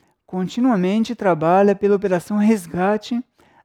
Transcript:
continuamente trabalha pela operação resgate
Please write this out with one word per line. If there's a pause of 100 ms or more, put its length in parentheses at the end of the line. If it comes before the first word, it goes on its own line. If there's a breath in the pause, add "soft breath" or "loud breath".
(240)
continuamente
trabalha
pela
operação
resgate (440 soft breath)